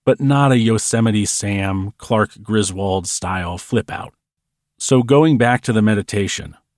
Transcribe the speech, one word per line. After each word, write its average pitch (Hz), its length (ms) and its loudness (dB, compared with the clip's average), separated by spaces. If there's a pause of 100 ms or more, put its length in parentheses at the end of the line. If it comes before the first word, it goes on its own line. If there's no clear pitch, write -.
but 131 140 2
not 139 320 2
a 127 60 4
Yosemite 110 680 2
Sam, 98 720 -4
Clark - 460 -2
Griswold 95 640 -2
style 90 500 -6
flip - 320 -4
out. - 240 -12 (680)
So 127 220 2
going 139 360 4
back 120 240 2
to 120 120 -4
the 110 80 2
meditation, 101 760 -2 (200)